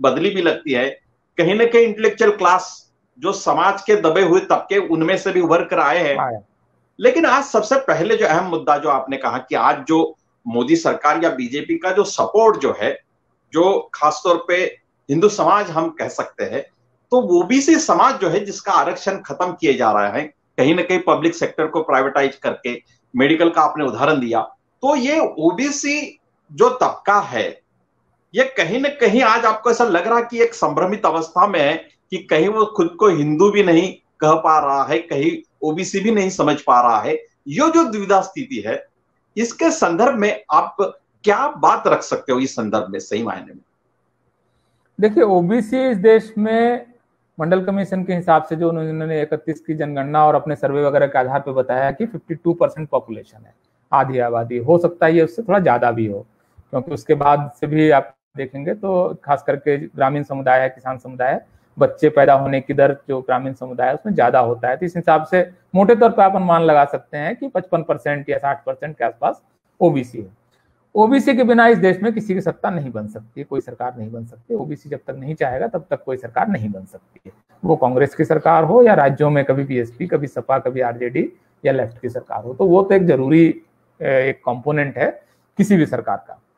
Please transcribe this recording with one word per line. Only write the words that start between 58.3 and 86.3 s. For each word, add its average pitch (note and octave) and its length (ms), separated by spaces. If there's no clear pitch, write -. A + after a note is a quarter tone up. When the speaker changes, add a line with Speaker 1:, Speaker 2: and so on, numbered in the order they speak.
Speaker 2:
देखेंगे C#3 380
तो F#3+ 500
खास C#3+ 220
करके C#3+ 320
ग्रामीण C#3+ 440
समुदाय C3+ 380
है, C3+ 80
किसान C3 300
समुदाय B2+ 340
है, - 220
बच्चे C#3+ 300
पैदा C#3 260
होने C3+ 260
की D3+ 140
दर C#3 220
जो C3+ 120
ग्रामीण C3 340
समुदाय B2+ 340
है C#3 60
उसमें G3+ 200
ज्यादा B2+ 240
होता A#2+ 300
है। C3 80
तो F3+ 100
इस E3+ 100
हिसाब D#3 300
से F3+ 240
मोटे G3+ 220
तौर - 140
पर G#3 120
आप G3 140
अनुमान E3+ 260
लगा D3+ 220
सकते C#3+ 320
हैं E3 200
कि C#4 120
पचपन F3+ 340
परसेंट D3 460
या C3+ 100
साठ C#3 260
परसेंट D3 340
के A#2+ 60
आसपास - 380
ओबीसी C3+ 380
है। G2 100
ओबीसी A#3 420
के B3+ 80
बिना A#3 240
इस A#3 100
देश F#3 220
में A3 120
किसी F#3 220
की - 60
सत्ता - 300
नहीं D3 200
बन G#2+ 180
सकती, A2+ 360
कोई C3+ 160
सरकार B2 360
नहीं A2+ 160
बन A#2 120
सकती। A#2 300
ओबीसी D3 340
जब C#3+ 180
तक C3+ 120
नहीं C#3 160
चाहेगा C#3+ 320
तब F#3 240
तक - 140
कोई C3 120
सरकार - 320
नहीं D#3+ 220
बन F#3+ 140
सकती - 420
है, - 60
वो E3 120
कांग्रेस B2+ 380
की D#3 100
सरकार D#3+ 400
हो A3 180
या A3 120
राज्यों D3 360
में C#3+ 140
कभी C#3 200
बीएसपी, B2+ 420
कभी D3+ 200
सपा, C3+ 320
कभी B2+ 220
आरजेडी B2 520
या C#3 80
लेफ्ट A#2+ 280
की B2 80
सरकार A2+ 360
हो, B2+ 100
तो G3 100
वो F#3 180
तो F#3+ 120
एक F#3+ 120
जरूरी, D#3 560
अ, C3 40
एक C3+ 420
कंपोनेंट C3+ 520
है - 240
किसी G3+ 200
भी D3+ 100
सरकार A2+ 300
का। - 240